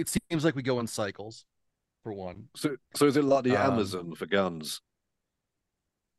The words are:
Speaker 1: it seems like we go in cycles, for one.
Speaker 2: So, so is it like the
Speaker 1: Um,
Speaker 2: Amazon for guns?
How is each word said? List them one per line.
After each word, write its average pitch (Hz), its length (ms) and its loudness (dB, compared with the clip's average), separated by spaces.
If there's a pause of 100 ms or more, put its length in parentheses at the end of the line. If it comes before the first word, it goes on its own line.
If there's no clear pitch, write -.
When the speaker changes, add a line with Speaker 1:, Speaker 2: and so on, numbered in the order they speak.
Speaker 1:
it 156 80 -4 (220)
seems 156 140 0
like 160 120 4
we 139 60 -4
go 123 180 0
in 113 60 -4
cycles, 107 580 -6 (580)
for 110 100 -8
one. 98 440 -10
Speaker 2:
So, 143 200 -4 (200)
so 143 100 6
is 139 100 4
it 147 80 4
like 135 200 4
the 127 120 4
Speaker 1:
Um, 131 180 4
Speaker 2:
Amazon 92 420 -2
for 92 100 -8
guns? 85 540 -2 (1400)